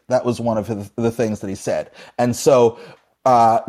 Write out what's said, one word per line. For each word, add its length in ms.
That 160
was 160
one 160
of 120
the, 280
the 140
things 300
that 80
he 60
said. 360
And 160
so, 440
uh, 440